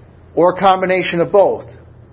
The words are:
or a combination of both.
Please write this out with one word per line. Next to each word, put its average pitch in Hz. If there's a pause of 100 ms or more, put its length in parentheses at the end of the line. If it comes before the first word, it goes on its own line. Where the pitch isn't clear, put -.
(360)
or 175
a -
combination 185
of 160
both. 175 (460)